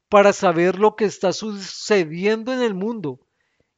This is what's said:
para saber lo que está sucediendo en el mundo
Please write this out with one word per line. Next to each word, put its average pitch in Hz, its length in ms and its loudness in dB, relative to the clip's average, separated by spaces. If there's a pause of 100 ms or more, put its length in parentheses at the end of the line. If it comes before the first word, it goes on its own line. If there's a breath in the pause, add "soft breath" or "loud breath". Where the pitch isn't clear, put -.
para 202 240 6
saber 180 460 0
lo 214 160 2
que 220 100 0
está 185 260 -2
sucediendo 202 1200 -4
en 254 120 -2
el 226 100 -2
mundo 185 460 -8 (580)